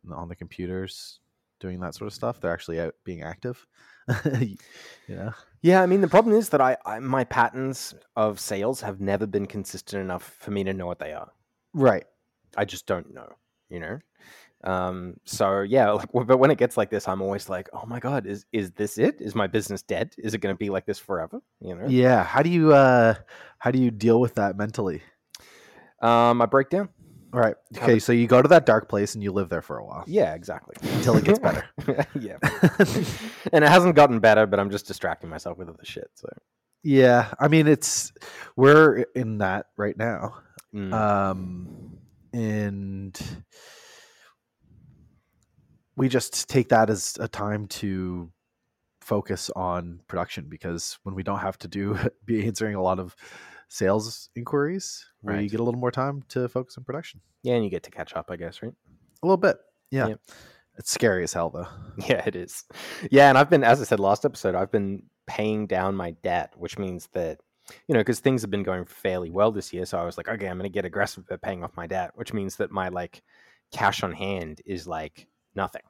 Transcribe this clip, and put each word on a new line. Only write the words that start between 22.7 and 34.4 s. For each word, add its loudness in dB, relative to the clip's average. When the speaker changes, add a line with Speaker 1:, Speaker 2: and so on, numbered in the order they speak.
Speaker 1:
uh, 6
how -2
do 0
you 2
deal 4
with 0
that -2
mentally? -6
Speaker 2:
Um, 6
I 4
break 2
down. -2
Speaker 1:
Right. 2
Speaker 2:
Have -10
Speaker 1:
Okay, 6
Speaker 2:
a 2
Speaker 1:
so 0
you 4
go 8
to 6
that 8
dark 4
place -2
and -8
you -2
live -2
there -4
for -12
a -12
while. -16
Speaker 2:
Yeah, 0
exactly. -14
Speaker 1:
Until 2
it 2
gets 4
better. -2
Speaker 2:
<laughs> -2
Yeah. -10
Speaker 1:
<laughs> 0
Speaker 2:
And 6
it 8
hasn't 8
gotten 8
better, 8